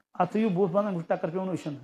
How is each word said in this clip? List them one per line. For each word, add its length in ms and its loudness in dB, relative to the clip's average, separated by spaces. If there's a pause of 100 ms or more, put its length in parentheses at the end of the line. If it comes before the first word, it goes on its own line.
(140)
اَتھ 160 2
تھٲیِو 180 2
بُتھ 240 2
بنان، 260 0
ٹکر 320 -2
پیوٚو 140 -4
نہٕ 80 -2
وٕچھُن، 320 -4